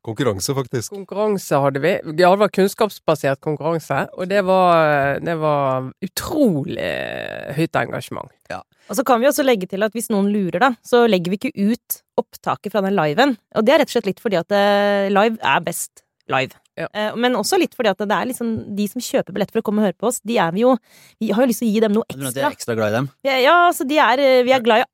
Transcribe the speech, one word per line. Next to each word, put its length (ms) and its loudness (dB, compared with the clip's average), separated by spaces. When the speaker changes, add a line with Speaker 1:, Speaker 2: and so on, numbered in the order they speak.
Speaker 1:
Konkurranse, 500 -2
faktisk. 400 -6
Speaker 2:
Konkurranse 680 -2
hadde 180 0
vi. 120 0
Ja, 240 4
det 100 2
var 100 2
kunnskapsbasert 880 0
konkurranse, 680 -4
og 180 -8
det 160 0
var, 800 2
det 160 -4
var 500 0
utrolig 920 -2
høyt 280 -2
engasjement. 540 -8
Speaker 3:
Ja. 140 -12
Speaker 4:
Og 120 -6
så 80 0
kan 160 2
vi 80 4
også 160 0
legge 240 0
til 160 -4
at 100 -6
hvis 160 -6
noen 200 2
lurer 320 0
da, 160 2
så 260 4
legger 260 0
vi 80 -4
ikke 140 -6
ut 300 -6
opptaket 580 -6
fra 100 0
den 140 -2
liven. 380 2
Og 80 2
det 120 6
er 80 4
rett 80 -6
og 80 -2
slett 100 -2
litt 140 -6
fordi 180 0
at, 100 -10
eh, 600 2
live 280 2
er 240 2
best 380 -10
live. 240 -2
Speaker 2:
Ja. 140 -8
Speaker 4:
Eh, 260 -6
men 160 0
også 240 -2
litt 160 0
fordi 160 -2
at 140 -2
det 100 -2
er 140 -2
liksom 220 -6
de 100 -2
som 160 -8
kjøper 320 -4
billett 160 -4
for 80 -4
å 80 -2
komme 160 0
og 60 2
høre 100 -6
på 120 -2
oss, 180 -4
de 100 -2
er 160 2
vi 80 -2
jo, 120 4
vi 140 -4
har 100 2
jo 80 4
lyst 140 -4
til 60 2
å 20 2
gi 100 2
dem 140 2
noe 100 0
Speaker 3:
Jeg 140 -12
tror 80 -4
at 80 -8
jeg 80 -2
Speaker 4:
ekstra. 80 0
Speaker 3:
er 60 -18
ekstra 200 -6
glad 140 0
i 60 0
dem. 100 -2
Speaker 4:
Ja, 160 0
ja, 120 6
altså, 240 0
de 100 -2
er, 240 4
eh, 240 6
vi 80 4
er 80 2
glad 220 4
i 100 -8